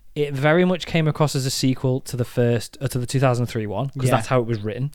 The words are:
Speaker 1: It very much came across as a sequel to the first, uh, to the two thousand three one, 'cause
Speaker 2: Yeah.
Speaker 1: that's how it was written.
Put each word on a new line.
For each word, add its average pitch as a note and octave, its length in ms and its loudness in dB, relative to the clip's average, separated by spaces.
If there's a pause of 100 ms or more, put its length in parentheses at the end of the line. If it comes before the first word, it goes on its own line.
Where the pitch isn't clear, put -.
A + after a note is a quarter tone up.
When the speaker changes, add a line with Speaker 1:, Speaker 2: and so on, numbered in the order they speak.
(140)
Speaker 1:
It D3 200 -2
very D3+ 320 4
much F3+ 200 0
came D#3+ 220 2
across D3 260 0
as C3 120 0
a C3+ 40 0
sequel C3 520 0
to - 160 -8
the A#2+ 60 0
first, A#2+ 560 0
uh, C3 80 -2
to C3 100 -4
the A#2+ 80 -2
two C3+ 140 -2
thousand B2 260 2
three A2 200 -6
one, G#2 240 -4
'cause B2+ 180 -4
Speaker 2:
Yeah. B2+ 80 4
Speaker 1:
that's A2+ 120 -2
how B2+ 120 2
it A2+ 60 -2
was A2+ 140 -2
written. A#2 340 -4